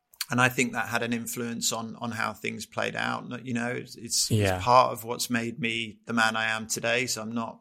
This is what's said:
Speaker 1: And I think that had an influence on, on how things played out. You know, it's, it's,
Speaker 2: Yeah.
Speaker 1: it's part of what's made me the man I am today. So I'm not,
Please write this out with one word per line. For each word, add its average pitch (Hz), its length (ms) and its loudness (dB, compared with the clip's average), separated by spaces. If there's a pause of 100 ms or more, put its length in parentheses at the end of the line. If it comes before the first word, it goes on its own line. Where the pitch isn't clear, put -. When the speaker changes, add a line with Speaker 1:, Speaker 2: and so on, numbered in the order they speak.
(300)
Speaker 1:
And 123 100 2
I 127 80 8
think 123 260 0
that 120 140 -2
had 117 160 0
an 117 80 0
influence 117 600 -2
on, 113 260 -6
on 120 120 -6
how 110 200 -2
things 113 340 -8
played 110 300 -4
out. 120 500 -4
You 127 80 -6
know, 117 140 -2
it's, 123 280 -6
it's, - 360 -2
Speaker 2:
Yeah. 101 240 4
Speaker 1:
it's 92 80 -2
part 123 300 8
of 110 100 -8
what's 117 260 -4
made 117 300 -2
me 113 460 -4
the 117 80 -6
man 113 240 4
I 110 140 0
am 110 160 -4
today. 117 380 0
So 117 160 -4
I'm 110 120 -8
not, 113 280 -4